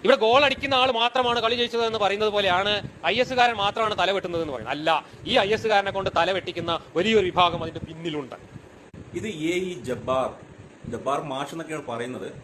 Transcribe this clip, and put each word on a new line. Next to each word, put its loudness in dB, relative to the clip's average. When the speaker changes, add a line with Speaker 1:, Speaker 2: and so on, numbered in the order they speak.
Speaker 1:
ഇവിടെ 6
ഗോൾ 6
അടിക്കുന്ന 0
ആൾ 4
മാത്രമാണ് 2
കളി 2
ജയിച്ചത് 0
എന്ന് -4
പറയുന്നത് 2
പോലെയാണ് 2
ഐ 0
എസ് -2
കാരൻ 4
മാത്രമാണ് 0
തല 4
വെട്ടുന്നത് -2
എന്ന് -6
പറയുന്നത്. -4
അല്ല, 0
ഈ 0
ഐ -2
എസ് -4
കാരനെ 4
കൊണ്ട് -2
തല 4
വെട്ടിക്കുന്ന -4
വലിയൊരു 4
വിഭാഗം 2
അതിന്റെ -8
പിന്നിലുണ്ട്. -8
Speaker 2:
ഇത് -6
എ -2
ഇ -6
ജബ്ബാർ, -2
ജബ്ബാർ -2
മാഷ് -6
എന്നൊക്കെയാണ് -8
പറയുന്നത്. -8